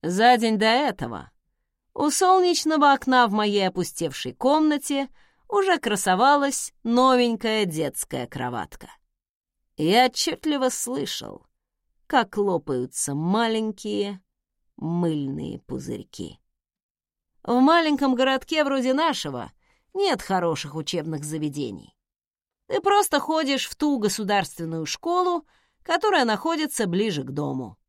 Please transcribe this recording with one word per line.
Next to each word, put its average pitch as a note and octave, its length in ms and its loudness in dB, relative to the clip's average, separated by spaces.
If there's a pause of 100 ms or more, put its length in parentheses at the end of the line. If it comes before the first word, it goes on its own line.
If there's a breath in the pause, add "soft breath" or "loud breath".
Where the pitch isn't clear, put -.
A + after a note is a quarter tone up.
За G3+ 340 4
день A3 220 0
до G#3+ 80 2
этого A3 640 -2 (640)
у D4 160 0
солнечного F4 800 4
окна B3+ 360 4
в G3 40 -2
моей G#3 360 2
опустевшей E3 640 -6
комнате C#4+ 760 0 (400)
уже F#4+ 300 2
красовалась B3+ 960 2 (100)
новенькая A#3 840 2
детская C#3+ 600 -6
кроватка. A#2+ 640 -10 (880)
Я G3 300 4
отчетливо C4 640 -2
слышал, - 760 -8 (600)
как G3 280 0
лопаются C#3+ 760 -2
маленькие G#3 1040 -2 (560)
мыльные D#3 840 -4
пузырьки. - 840 -12 (1000)
В A#3+ 140 2
маленьком D4 560 4
городке C4 480 0
вроде C4 320 0
нашего G#3 560 -4 (440)
нет F#4 280 0
хороших E3 540 -2
учебных D#3 480 -6
заведений. D3 720 -8 (720)
Ты - 120 0
просто G4 380 2
ходишь C#4 500 -2
в - 60 -12
ту D4 240 0
государственную F#3+ 880 -2
школу, F4 580 -2 (380)
которая F4 420 2
находится C4+ 640 -2
ближе F3 380 -2
к C3 80 -10
дому. C3+ 440 -6 (120)